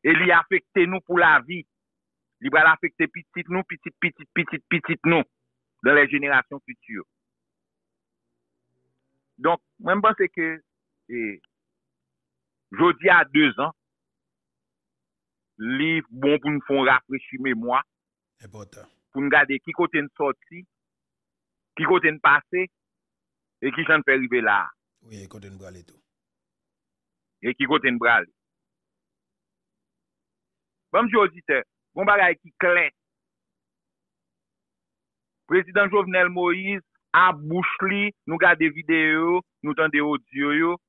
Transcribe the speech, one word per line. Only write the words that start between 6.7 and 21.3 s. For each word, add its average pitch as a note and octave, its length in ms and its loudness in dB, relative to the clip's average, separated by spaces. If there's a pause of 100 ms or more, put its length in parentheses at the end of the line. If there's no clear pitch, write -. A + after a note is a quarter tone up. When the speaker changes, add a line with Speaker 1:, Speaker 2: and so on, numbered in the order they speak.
Speaker 1:
Donc, D#3+ 240 -2 (160)
moi, F3 160 -4
je G#3 60 0
pense G#3 340 0
que, D#3+ 300 -6 (460)
eh, A2+ 320 -8 (1300)
je E3 280 2
dis - 100 2
à D#3+ 160 6
deux C3+ 340 2
ans, D#3 140 -4 (1900)
li D3+ 480 -2
bon C#3 300 0
pour D3 120 -4
nous D3 140 -4
faire C3+ 200 0
rafraîchir C3 560 -2
mémoire. B2 420 -2 (580)
Speaker 2:
Important. G2+ 460 -20 (240)
Speaker 1:
Pour C3+ 100 -6
nous C#3+ 80 -2
garder C#3 300 2
qui D#3+ 140 -14
côté E3 280 -2
nous D3 140 -8
sorti, D#3+ 500 -8 (1120)